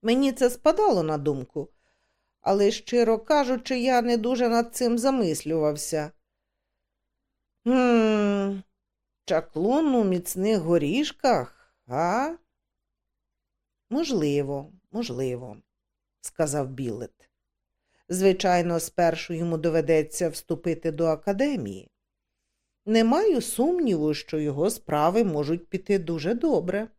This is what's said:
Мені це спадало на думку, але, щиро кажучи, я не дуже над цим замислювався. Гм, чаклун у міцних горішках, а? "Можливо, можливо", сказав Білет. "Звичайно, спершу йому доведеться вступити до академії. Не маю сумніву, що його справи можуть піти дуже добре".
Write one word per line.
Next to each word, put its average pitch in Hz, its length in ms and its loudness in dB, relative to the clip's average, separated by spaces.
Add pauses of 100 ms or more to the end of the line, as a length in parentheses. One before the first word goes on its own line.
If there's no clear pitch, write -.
Мені 254 300 2
це 247 180 2
спадало 311 540 2
на 156 140 -2
думку, 139 520 -4 (720)
але, 202 300 2
щиро 226 480 0
кажучи, 254 600 0
я 247 220 2
не 240 160 0
дуже 240 320 0
над 233 260 0
цим 240 220 0
замислювався. 156 1120 -2 (1500)
Гм, 214 960 2 (640)
чаклун 226 680 0
у 233 80 4
міцних 185 560 -2
горішках, 175 1160 -2 (120)
а? 185 480 -2 (1500)
"Можливо, 151 800 -2 (200)
можливо", 127 680 -6 (640)
сказав 143 480 -4
Білет. 123 600 -10 (800)
"Звичайно, 180 680 2
спершу 165 540 0
йому 165 240 -2
доведеться 160 720 2
вступити 165 640 -4
до 160 140 -2
академії. 165 840 -2 (960)
Не 226 180 4
маю 302 380 2
сумніву, 233 720 0
що 156 260 -6
його 151 300 -2
справи 180 540 0
можуть 160 440 -2
піти 196 320 -2
дуже 165 340 -4
добре". 214 540 -2 (120)